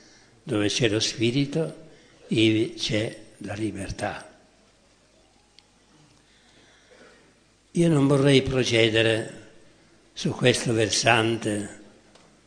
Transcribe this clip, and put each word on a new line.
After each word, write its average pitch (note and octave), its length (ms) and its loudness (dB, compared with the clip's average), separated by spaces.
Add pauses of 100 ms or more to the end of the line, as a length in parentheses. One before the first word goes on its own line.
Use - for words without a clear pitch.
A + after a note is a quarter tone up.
(440)
Dove G#2 240 -2
c'è A#2 200 0
lo G#2+ 120 -2
Spirito, C#3 880 -4 (400)
ivi A2 460 2
c'è - 440 -6 (200)
la G2+ 160 -12
libertà. G2 840 -10 (3250)
Io E3+ 160 2
non C#3+ 180 4
vorrei C#3 360 4
procedere A2+ 1040 2 (640)
su - 180 -6
questo B2 420 0
versante A2 1080 0 (680)